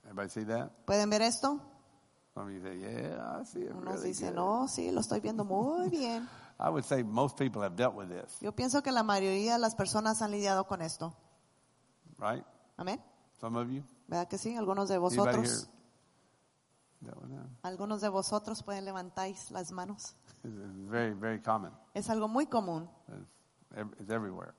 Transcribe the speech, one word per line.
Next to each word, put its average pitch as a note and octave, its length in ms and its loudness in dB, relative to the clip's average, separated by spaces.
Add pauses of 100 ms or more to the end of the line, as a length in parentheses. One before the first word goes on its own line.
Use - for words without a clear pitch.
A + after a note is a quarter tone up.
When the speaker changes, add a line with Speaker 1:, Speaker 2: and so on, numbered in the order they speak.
Speaker 1:
Everybody G2+ 240 -6
see A2 160 -4
that? A#2 240 -2 (160)
Speaker 2:
¿Pueden G#3 240 4
ver G#3+ 140 6
esto? C4+ 360 2 (720)
Speaker 1:
Some G2+ 160 -8
of - 40 -8
you F#2 80 -8
say, F#2 180 -6
"Yeah, A2 640 -6
I - 40 -8
see - 180 -6
it - 80 -6
Speaker 2:
Unos F#3 240 -6
Speaker 1:
really F#3 140 -2
Speaker 2:
dicen, F3 260 -4
Speaker 1:
good." F3 80 2
Speaker 2:
"Oh, A#3 240 2
sí, - 240 -2
lo - 100 4
estoy - 200 0
viendo G#3+ 220 -2
muy C4+ 460 2
bien." A#3+ 400 -2 (140)
Speaker 1:
<laughs> - 160 -20
I - 100 2
would D#3 160 0
say C3 180 2
most A#2+ 340 2
people A#2 260 2
have F2+ 120 0
dealt A#2+ 200 4
with F#2+ 140 -8
this. F2+ 320 -8
Speaker 2:
Yo G#3 100 -2
pienso B3+ 320 2
que C4+ 80 0
la A#3 120 4
mayoría G3+ 500 4
de A#3+ 60 4
las A3+ 160 4
personas A3 460 2
han G#3 100 0
lidiado G3 360 4
con F#3 140 -2
esto. D#3+ 340 -6 (1040)
Speaker 1:
Right? G#2 240 0 (340)
Speaker 2:
Amén. F#3+ 220 -2 (400)
Speaker 1:
Some A#2 200 -2
of A#2+ 100 -2
you? C#3 140 -4 (240)
Speaker 2:
¿Verdad F3 200 -2
que G3 100 -6
sí? A3+ 180 -4
Algunos G3 320 0
de F#3+ 80 2
Speaker 1:
Anybody F3 220 4
Speaker 2:
vosotros. B2 320 6
Speaker 1:
here? - 220 -2 (1400)
That A#2+ 60 -14
one, B2+ 140 -14
yeah. C3 140 -10 (180)
Speaker 2:
Algunos G3 380 -2
de G#3 80 2
vosotros G#3 540 0
pueden G3 220 -6
levantar F#3+ 440 -4 (220)
las F3 200 -6
manos. F#3 440 -8 (280)
Speaker 1:
It's A2 100 -8 (360)
very, A2+ 240 2
very G#2+ 280 -2
common. G#2 300 0 (220)
Speaker 2:
Es G#3 160 -4
algo A3 180 2
muy C4+ 200 2
común. F3 420 0 (180)
Speaker 1:
It's - 680 -18
ev-, G#2 220 -6
it's G2+ 100 -12
everywhere. F#2 500 -4